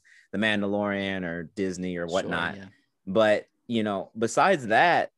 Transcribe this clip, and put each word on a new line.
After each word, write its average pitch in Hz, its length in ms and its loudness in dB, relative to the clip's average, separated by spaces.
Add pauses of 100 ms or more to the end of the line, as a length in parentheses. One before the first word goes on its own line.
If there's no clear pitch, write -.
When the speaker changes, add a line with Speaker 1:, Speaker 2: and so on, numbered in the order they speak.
(320)
Speaker 1:
The 95 60 -6
Mandalorian 101 880 -2
or 85 180 -6 (120)
Disney 90 420 -4
or 85 100 -6
Speaker 2:
Sure, - 20 -8
Speaker 1:
whatnot. 85 400 -2
Speaker 2:
yeah. 98 200 -12 (360)
Speaker 1:
But, 104 420 2 (200)
you 117 160 0
know, 98 340 -4
besides 143 500 2
that, 135 500 4